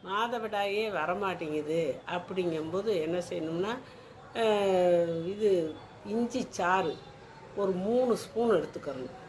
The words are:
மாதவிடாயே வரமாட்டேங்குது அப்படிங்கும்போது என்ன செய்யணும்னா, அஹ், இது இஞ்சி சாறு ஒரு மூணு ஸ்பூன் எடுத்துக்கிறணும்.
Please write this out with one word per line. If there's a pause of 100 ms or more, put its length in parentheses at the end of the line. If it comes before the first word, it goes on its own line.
மாதவிடாயே
வரமாட்டேங்குது (140)
அப்படிங்கும்போது
என்ன
செய்யணும்னா, (560)
அஹ்,
இது (320)
இஞ்சி
சாறு (640)
ஒரு
மூணு
ஸ்பூன்
எடுத்துக்கிறணும். (120)